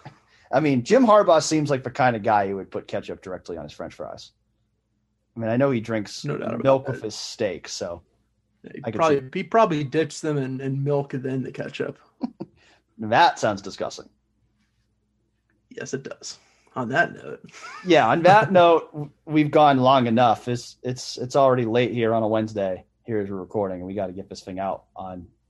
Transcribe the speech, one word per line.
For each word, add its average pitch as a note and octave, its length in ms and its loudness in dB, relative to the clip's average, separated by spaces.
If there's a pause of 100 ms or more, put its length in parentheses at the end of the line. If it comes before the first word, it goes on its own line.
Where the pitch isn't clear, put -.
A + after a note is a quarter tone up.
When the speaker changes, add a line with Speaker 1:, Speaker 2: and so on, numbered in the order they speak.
(520)
Speaker 1:
I C3+ 80 4
mean, C#3 240 2
Jim A#3+ 220 4
Harbaugh G3 360 6
seems D3+ 280 -2
like B2+ 140 -2
the B2 60 -6
kind B2 260 2
of G#2 60 -6
guy G#2 260 2
who G2 80 -4
would F2 140 -10
put G2+ 180 -10
ketchup G2 340 -10
directly F2+ 340 -12
on D#2 80 -12
his D2+ 80 -16
French D#2+ 220 -14
fries. - 380 -16 (1040)
I A#2 40 -12
mean, A2+ 100 -4
I A2+ 60 0
know C#3 140 2
he B2 100 -2
drinks A2 440 -8
Speaker 2:
No C#3+ 140 -6
doubt - 100 -8
about A#2 160 -6
Speaker 1:
milk C3+ 220 4
Speaker 2:
that. C3+ 60 -6
Speaker 1:
with - 100 -10
his G#2+ 120 -10
steak, - 540 -8
so E2+ 340 -10 (600)
Speaker 2:
Yeah, - 120 -20
he - 100 -14
Speaker 1:
I A#2+ 60 -6
could G#2+ 80 -12
Speaker 2:
probably, D3+ 220 2
Speaker 1:
see. C3 140 -16
Speaker 2:
he F#3+ 80 -4
probably F3 420 2
dips D3+ 360 -4
them D3+ 180 -2
in, C3 220 -6
in C3+ 220 -4
milk C#3 320 -2
and B2+ 80 -6
then C3 200 -6
the B2 100 -10
ketchup. - 460 -10 (240)
<laughs> - 60 -8 (680)
Speaker 1:
That B2+ 440 2
sounds G#2 200 -2
disgusting. - 480 -10 (1600)
Speaker 2:
Yes, - 260 -10
it C#3 100 -10
does. - 340 -16 (380)
On B2 140 -6
that D3+ 220 0
note. - 280 -16 (240)
<laughs> - 200 -18
Speaker 1:
Yeah, D#3 220 6
on C#3+ 160 2
that F#3+ 300 6
note, E3+ 400 6
w-, D3 180 -12 (140)
we've D3+ 260 2
gone D3 280 6
long B2+ 280 4
enough. A#2 400 2
It's, A#2+ 380 -8
it's, B2+ 340 -8
it's B2 160 -8
already C3 300 4
late A2+ 280 0
here A2+ 220 0
on A2+ 80 0
a A2 60 -2
Wednesday, G#2+ 560 -4 (180)
here A2+ 160 -6
as G2 100 -4
we're G2+ 100 -10
recording, F#2 400 -6
and F2+ 100 -12
we F#2+ 60 -10
gotta G2 180 -6
get F#2+ 160 -16
this F#2+ 140 -16
thing F#2 180 -12
out F#2+ 240 -6 (100)
on F#2 320 -14 (240)